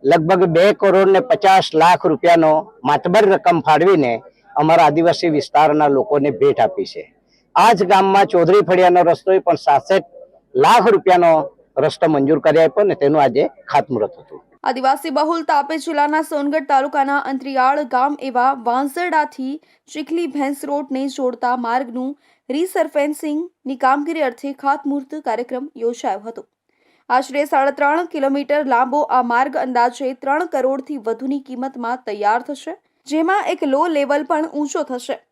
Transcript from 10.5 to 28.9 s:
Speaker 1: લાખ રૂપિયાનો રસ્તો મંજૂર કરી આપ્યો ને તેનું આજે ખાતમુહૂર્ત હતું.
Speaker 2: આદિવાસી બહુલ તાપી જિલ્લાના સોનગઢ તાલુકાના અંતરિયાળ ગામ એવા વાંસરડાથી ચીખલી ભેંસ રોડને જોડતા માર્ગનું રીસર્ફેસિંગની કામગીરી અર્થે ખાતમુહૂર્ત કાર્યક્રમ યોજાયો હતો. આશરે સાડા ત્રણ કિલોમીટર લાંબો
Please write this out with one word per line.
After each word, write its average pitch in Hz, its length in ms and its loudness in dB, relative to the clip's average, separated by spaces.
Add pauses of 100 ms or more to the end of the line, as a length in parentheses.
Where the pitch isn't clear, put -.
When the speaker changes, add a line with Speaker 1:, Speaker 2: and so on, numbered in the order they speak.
Speaker 1:
લાખ 196 400 4
રૂપિયાનો 175 360 4 (460)
રસ્તો 151 320 0
મંજૂર 143 320 2
કરી 160 240 4
આપ્યો 208 220 2
ને 170 100 0
તેનું 147 260 2
આજે 135 240 2 (200)
ખાતમુહૂર્ત 110 520 -2
હતું. - 240 -20 (220)
Speaker 2:
આદિવાસી 262 480 -2
બહુલ 311 320 -2
તાપી 302 340 -2
જિલ્લાના 294 440 -2
સોનગઢ 294 440 -4
તાલુકાના 277 500 0 (140)
અંતરિયાળ 269 580 -2
ગામ 269 320 0
એવા 254 300 0 (100)
વાંસરડાથી 277 920 -4 (380)
ચીખલી 320 400 -6
ભેંસ 277 360 -6
રોડને 285 440 -6
જોડતા 247 500 -4
માર્ગનું 247 540 -6 (360)
રીસર્ફેસિંગની 302 1300 -6
કામગીરી 294 400 -2
અર્થે 269 320 -6
ખાતમુહૂર્ત 285 720 -6
કાર્યક્રમ 247 400 -6 (100)
યોજાયો 233 460 -6
હતો. 220 220 -16 (680)
આશરે 262 360 -2
સાડા 277 320 0
ત્રણ 302 300 0
કિલોમીટર 285 580 -2
લાંબો 262 340 0 (100)